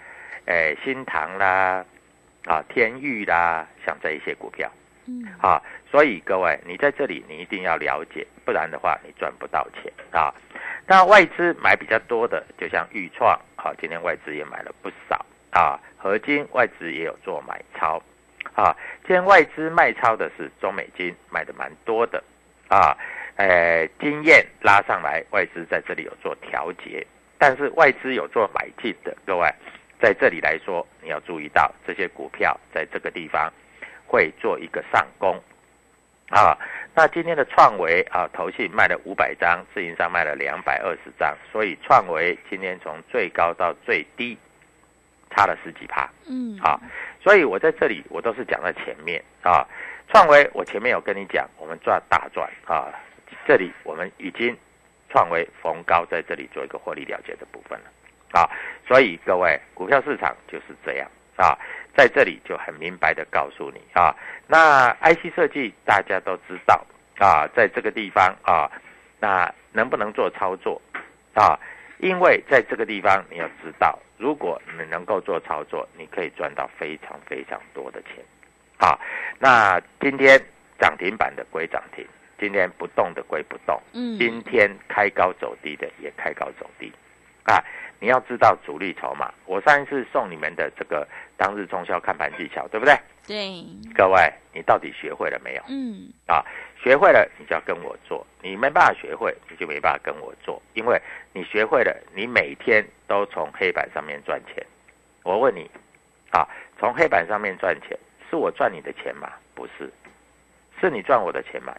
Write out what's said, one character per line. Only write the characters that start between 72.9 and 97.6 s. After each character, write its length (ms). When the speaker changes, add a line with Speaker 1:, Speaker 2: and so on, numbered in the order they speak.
Speaker 1:
方 280
你 100
要 100
知 160
道， 220
如 200
果 260
你 60
能 200
够 160
做 200
操 240
作， 240
你 80
可 160
以 140
赚 180
到 240
非 200
常 280
非 240
常 100
多 160
的 120
钱 220
啊。 180
那 420
今 160
天 240
涨 180
停 200
板 180
的 160
归 160
涨 160
停， 120
今 140
天 260
不 100
动 240
的 100
归 200
不 240
动， 160
Speaker 2:
嗯。 260
Speaker 1:
今 240
天 280
开 220
高 240
走 260
低 160
的 220
也 180
开 160
高 140
走 180
低 140
啊。 200
你 100
要 120
知 160
道 280
主 140
力 160
筹 200
码， 180
我 160
上 200
一 40
次 260
送 180
你 60
们 180
的 220
这 80
个 240
当 200
日 100
冲 180
销 140
看 180
盘 200
技 120
巧， 200
对 100
不 60
对？ 100
Speaker 2:
对。 380
Speaker 1:
各 140
位， 220
你 100
到 160
底 140
学 200
会 160
了 140
没 120
有？ 140
Speaker 2:
嗯。 440
Speaker 1:
啊， 180
学 140
会 140
了 160
你 80
就 80
要 60